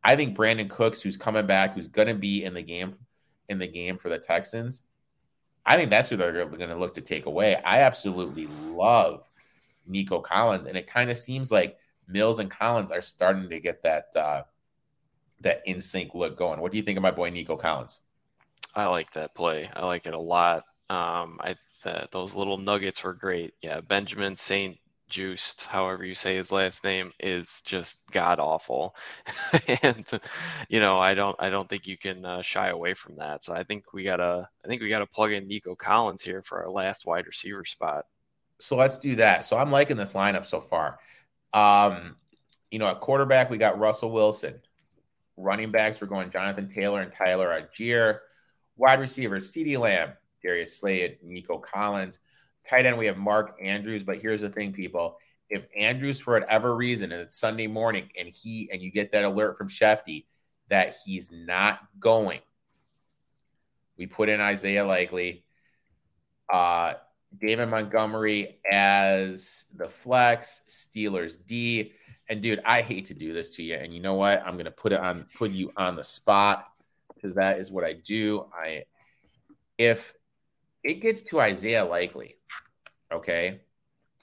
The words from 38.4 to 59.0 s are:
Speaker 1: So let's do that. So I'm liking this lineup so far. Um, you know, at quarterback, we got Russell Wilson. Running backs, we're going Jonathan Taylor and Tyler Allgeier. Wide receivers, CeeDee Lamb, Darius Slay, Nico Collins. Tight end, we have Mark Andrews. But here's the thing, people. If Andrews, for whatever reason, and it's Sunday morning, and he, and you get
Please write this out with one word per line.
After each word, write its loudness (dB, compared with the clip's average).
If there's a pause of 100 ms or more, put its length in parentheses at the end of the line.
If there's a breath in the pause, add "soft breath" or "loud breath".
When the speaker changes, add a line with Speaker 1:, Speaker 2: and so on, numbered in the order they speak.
Speaker 1:
So -4
let's 4
do -2
that. 6
So 0
I'm 2
liking 4
this -4
lineup 2
so -4
far. -2 (540 soft breath)
Um, 6 (540)
you -8
know, 2
at 0
quarterback, 4
we -2
got 4
Russell 2
Wilson. 2 (760)
Running -2
backs, 2
we're -8
going -6
Jonathan -4
Taylor -2
and -8
Tyler 2
Allgeier. 0 (560 soft breath)
Wide 6
receivers, -4
CeeDee -2
Lamb, 2 (300)
Darius -2
Slay, -2
Nico -8
Collins. -4 (440)
Tight 4
end, 4
we 2
have 0
Mark 0
Andrews. -4
But -4
here's -2
the -4
thing, -6
people. -6 (320 soft breath)
If -6 (100)
Andrews, -2
for 0
whatever 2
reason, -2
and -8
it's -8
Sunday -2
morning, -2
and -10
he, -12
and -8
you -10
get -4